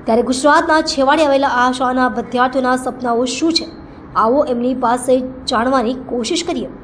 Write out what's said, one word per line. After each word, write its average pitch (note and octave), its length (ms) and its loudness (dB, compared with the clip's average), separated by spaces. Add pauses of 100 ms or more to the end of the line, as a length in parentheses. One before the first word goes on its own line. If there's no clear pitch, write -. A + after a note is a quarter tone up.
ત્યારે A#3 180 2
ગુજરાતના D4+ 580 4
છેવાડે D4+ 440 2
આવેલા C#4 240 2
આ B3 240 2
શાળાના B3+ 360 0
વિદ્યાર્થીઓના B3+ 680 0
સપનાઓ B3 480 -2
શું D4 280 -2
છે, - 140 -2 (500)
આવો A#3 280 2
એમની B3 300 -2
પાસે B3 460 0
જાણવાની B3+ 760 -2
કોશિશ B3+ 500 -4
કરીએ. C4 240 -6 (160)